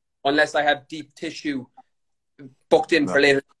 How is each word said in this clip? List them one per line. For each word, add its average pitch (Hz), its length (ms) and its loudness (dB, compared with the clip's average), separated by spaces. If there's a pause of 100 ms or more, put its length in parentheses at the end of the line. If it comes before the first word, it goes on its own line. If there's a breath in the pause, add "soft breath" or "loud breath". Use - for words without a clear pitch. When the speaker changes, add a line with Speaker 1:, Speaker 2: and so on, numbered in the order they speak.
(240)
Speaker 1:
unless 147 320 0
I 147 60 0
have 143 260 -2
deep 156 260 -16
tissue 147 520 -8 (1000)
booked - 240 2
in 156 140 2
for 143 80 -4
Speaker 2:
Right. 139 80 2
Speaker 1:
later 139 200 4 (180)